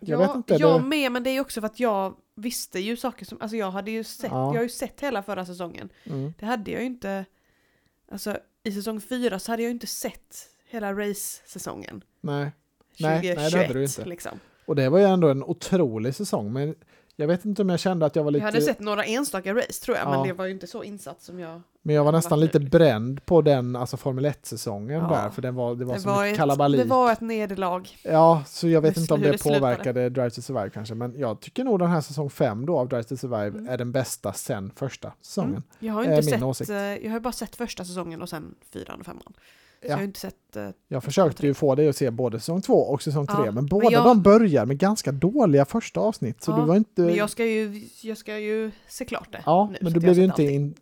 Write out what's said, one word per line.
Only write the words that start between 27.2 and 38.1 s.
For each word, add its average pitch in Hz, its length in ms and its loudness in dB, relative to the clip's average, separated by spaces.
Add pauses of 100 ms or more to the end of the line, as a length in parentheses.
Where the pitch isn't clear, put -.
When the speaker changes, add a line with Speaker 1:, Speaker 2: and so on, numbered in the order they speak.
Speaker 2:
nederlag. 196 680 -4 (140)
Speaker 1:
Ja, 160 440 6
så - 220 -2
jag 165 120 6
vet 156 160 4
Speaker 2:
Hur 170 40 -2
Speaker 1:
inte 160 140 0
om 147 60 2
Speaker 2:
slu-, - 20 0
hur 147 40 4
Speaker 1:
det 143 100 6
Speaker 2:
det - 60 -6
slutade. 147 180 4
Speaker 1:
påverkade 123 480 0
Drive 123 220 -2
to 120 120 -14
Survive 110 280 -4
kanske, 107 240 -10
men 120 240 -8
jag 117 220 -4
tycker - 240 -6
nog 226 140 2
den 175 120 2
här 175 100 2
säsong 143 300 -6
fem 120 360 0
då 165 120 0
av 127 100 0
Drive 123 160 -2
to 131 120 -8
Survive 117 300 -4
Speaker 2:
Mm. 107 220 -8
Speaker 1:
är 127 100 -4
den 120 140 -6
bästa 120 400 -4
sen 98 440 -8
första - 360 -10 (100)
säsongen. - 280 -6
Speaker 2:
Mm. - 120 -6 (160)
Jag 220 160 -6
har 214 100 -2
Speaker 1:
Är - 0 -
Speaker 2:
inte 160 100 2 (120)
Speaker 1:
min 147 80 2
Speaker 2:
sett, 120 80 0
Speaker 1:
åsikt. 131 280 -4
Speaker 2:
eh, 208 60 -4
jag 202 340 -6
har 226 100 -4
bara 233 120 -6
sett - 240 -12
första 226 280 -10
säsongen 175 380 -10